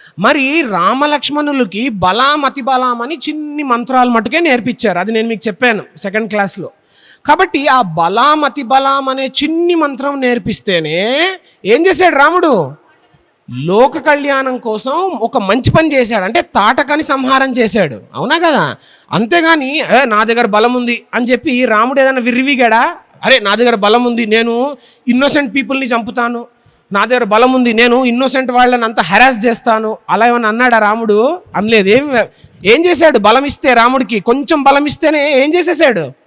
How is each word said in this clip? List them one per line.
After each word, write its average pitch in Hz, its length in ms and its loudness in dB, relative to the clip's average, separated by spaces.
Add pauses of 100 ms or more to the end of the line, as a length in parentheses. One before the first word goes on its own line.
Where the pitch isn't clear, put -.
(180)
మరి 277 440 0
రామలక్ష్మణులకి 262 1300 -2
బలాం, 233 560 0
అతి 269 160 -4
బలాం 254 420 -2
అని 277 160 -8 (100)
చిన్ని 302 340 -8
మంత్రాలు 247 480 0
మటుకే 233 300 0
నేర్పించారు. 240 580 0
అది 190 140 -4
నేను 226 160 -2
మీకు 220 200 -6
చెప్పాను 214 340 -2 (140)
సెకండ్ 202 340 -6
క్లాస్లో. 196 400 -6 (560)
కాబట్టి 311 400 0
ఆ 262 160 4
బలాం, 208 600 0
అతి 285 180 -4
బలాం 269 460 0
అనే 262 180 -4
చిన్ని 320 480 -2
మంత్రం 285 460 -4
నేర్పిస్తేనే 214 1080 -2 (360)
ఏం 226 220 2
చేశాడు 339 300 2
రాముడు? 285 560 2 (800)
లోక 190 480 0
కళ్యాణం 277 600 -2
కోసం 226 340 -6
ఒక 294 460 -4
మంచి 208 320 0
పని 320 240 2
చేశాడు. 226 300 0
అంటే 320 160 -2
తాటకని 254 640 0
సంహారం 269 500 0
చేశాడు. 202 480 0 (140)
అవునా 214 240 -2
కదా? 240 380 0 (360)
అంతేగాని, 294 680 0
"ఏ, 233 260 2
నా 220 200 0
దగ్గర 233 220 0
బలం 214 280 2
ఉంది" 240 300 -4 (100)
అని 233 120 -2
చెప్పి 247 380 0
రాముడు 247 360 2
ఏదైనా 262 180 2
విర్రివిగాడా? 247 800 0 (280)
"అరే, 247 140 4
నా 202 160 0
దగ్గర 233 200 2
బలం 214 300 2
ఉంది, 240 220 -2
నేను 233 500 -2 (320)
ఇన్నోసెంట్ 269 460 0
పీపుల్ని 269 320 -4
చంపుతాను, 233 600 -4 (460)
నా 202 120 2
దగ్గర 240 200 0
బలం 226 280 4
ఉంది, 247 200 2
నేను 240 320 2
ఇన్నోసెంట్ 254 480 -2
వాళ్ళని 247 320 2
అంతా 226 180 -2
హెరాస్ 214 440 2
చేస్తాను," 220 520 -2 (120)
అలా 202 160 2
ఏమన్నా 240 220 0
అన్నాడా 240 300 2
రాముడు? 214 600 0 (180)
అనలేదు. 208 320 0
ఏం, 269 280 2 (480)
ఏం 247 220 4
చేశాడు? 311 320 4
బలం 220 260 2
ఇస్తే, 277 300 0
రాముడికి 233 460 0
కొంచెం 277 420 0
బలం 277 240 4
ఇస్తేనే 294 560 0
ఏం 302 120 0
చేసేశాడు? 294 580 0 (140)